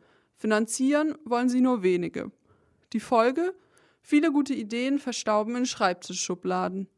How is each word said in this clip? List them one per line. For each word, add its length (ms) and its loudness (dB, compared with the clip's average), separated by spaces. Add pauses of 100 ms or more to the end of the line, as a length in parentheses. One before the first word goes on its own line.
(380)
finanzieren 760 0 (120)
wollen 240 0
sie 100 2
nur 220 2
wenige. 480 -2 (640)
Die 60 0
Folge? 540 2 (460)
Viele 320 2
gute 220 0
Ideen 440 -2
verstauben 580 -2
in 100 0
Schreibtischschubladen. 1300 -4